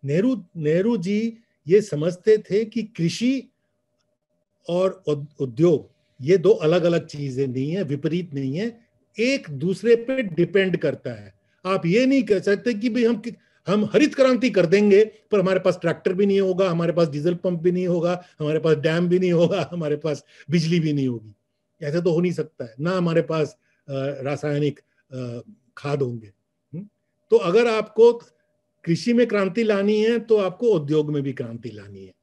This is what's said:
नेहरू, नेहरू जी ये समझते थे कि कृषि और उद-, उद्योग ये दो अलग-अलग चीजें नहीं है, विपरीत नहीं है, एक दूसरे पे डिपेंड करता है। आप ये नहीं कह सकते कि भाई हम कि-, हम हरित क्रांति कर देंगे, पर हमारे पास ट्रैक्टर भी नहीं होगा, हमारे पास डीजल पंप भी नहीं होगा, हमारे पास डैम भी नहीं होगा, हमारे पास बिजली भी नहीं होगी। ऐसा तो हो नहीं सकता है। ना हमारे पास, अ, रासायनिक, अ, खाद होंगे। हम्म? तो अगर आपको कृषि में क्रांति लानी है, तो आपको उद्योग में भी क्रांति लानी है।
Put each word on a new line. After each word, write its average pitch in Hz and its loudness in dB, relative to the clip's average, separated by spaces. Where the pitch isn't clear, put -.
नेहरू, 190 -2
नेहरू 170 0
जी 208 -4
ये 196 6
समझते 180 0
थे 214 -2
कि 220 -6
कृषि 220 -2
और 185 -2
उद-, 147 -6
उद्योग 135 0
ये 160 2
दो 156 2
अलग-अलग 170 2
चीजें 139 -6
नहीं 131 -4
है, 190 -4
विपरीत 151 -4
नहीं 135 -6
है, 233 -8
एक 254 -2
दूसरे 185 0
पे 262 -2
डिपेंड 175 0
करता 131 -4
है। 104 -16
आप 185 -2
ये 226 4
नहीं 269 4
कह 196 2
सकते 202 0
कि 208 -4
भाई 233 0
हम 233 2
कि-, 220 -10
हम 202 2
हरित 294 2
क्रांति 254 2
कर 180 2
देंगे, 202 6
पर - -2
हमारे 185 2
पास 180 0
ट्रैक्टर 165 -2
भी 190 2
नहीं 196 2
होगा, 190 0
हमारे 170 0
पास 170 2
डीजल 147 -2
पंप 175 -4
भी 175 2
नहीं 180 -2
होगा, 175 -2
हमारे 156 -2
पास 156 4
डैम 160 0
भी 175 2
नहीं 185 2
होगा, 170 2
हमारे 151 -4
पास 151 -6
बिजली 165 2
भी 156 -2
नहीं 139 -2
होगी। 110 -10
ऐसा 151 -4
तो 175 0
हो 160 2
नहीं 175 0
सकता 143 -8
है। 117 -18
ना 165 -2
हमारे 170 0
पास, 151 -4
अ, 139 -10
रासायनिक, 147 -4
अ, 123 -10
खाद 143 -4
होंगे। 117 -8
हम्म? 202 -12
तो 220 4
अगर 214 2
आपको 220 2
कृषि 170 0
में 233 4
क्रांति 202 -2
लानी 214 2
है, 233 2
तो 226 0
आपको 190 -2
उद्योग 151 0
में 147 -2
भी 139 -6
क्रांति 117 -10
लानी 101 -18
है। 92 -20